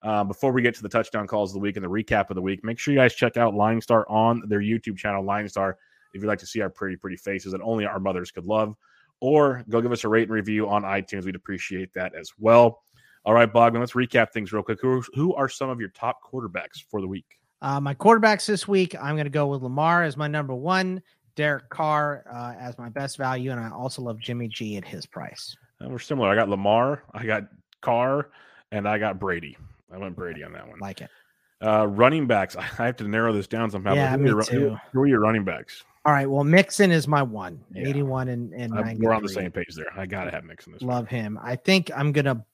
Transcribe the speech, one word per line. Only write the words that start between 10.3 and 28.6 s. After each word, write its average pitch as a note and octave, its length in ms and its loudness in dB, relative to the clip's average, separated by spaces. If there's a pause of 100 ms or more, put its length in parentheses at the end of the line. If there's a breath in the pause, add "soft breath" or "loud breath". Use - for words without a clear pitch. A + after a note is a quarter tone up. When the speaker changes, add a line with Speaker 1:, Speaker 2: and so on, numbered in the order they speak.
Speaker 1:
review G#2+ 360 0
on G#2 160 2
iTunes. G2 400 -4
We'd F#2+ 100 -6
appreciate F#2 600 -8
that F#2 200 -6
as E2 240 -16
well. A#2 460 8 (400 soft breath)
All G#2+ 100 4
right, A#2 180 8
Bogman, A#2 280 6
let's A#2+ 140 -4
recap A#2+ 380 2
things G2+ 200 -6
real G#2 100 -2
quick. A2 180 -4
Who, B2+ 220 2 (120)
who D#3+ 200 0
are C3+ 140 0
some C3+ 200 -6
of B2 120 -8
your G2+ 100 -8
top - 320 -6
quarterbacks F#2 560 -10 (100)
for G#2 120 -6
the F#2+ 80 -6
week? F#2+ 180 -10 (340)
Speaker 2:
Uh, C#3 200 -4
my C#3 120 -4
quarterbacks G#3+ 540 4
this G3+ 220 -4
week, F#3+ 260 0
I'm C#3+ 220 -6
gonna D3 120 -2
go C#3+ 200 0
with C#3 140 -4
Lamar D#3 420 2
as C#3+ 120 -4
my D3+ 120 -4
number D3 260 -4
one, F#3 480 -2 (320)
Derek D3 360 -2
Carr, D3+ 640 -2
uh, A#2+ 280 -10
as B2 180 -12
my A#2+ 100 -14
best C#3 300 -8
value, C3 320 -4
and B2 80 -6
I A2+ 120 -8
also B2+ 320 -10
love A2+ 180 -8
Jimmy A#2+ 260 -6
G G#2+ 300 -8
at F#2+ 80 -10
his - 200 -14
price. - 520 -16 (280)
Speaker 1:
Uh, B2+ 40 -12
we're B2+ 100 -10
similar. B2 300 0
I G2+ 80 6
got A2 120 4
Lamar, A2 540 2 (100)
I A2+ 140 -8
got G#2+ 220 -2 (340)
Carr, C3 480 0 (400 soft breath)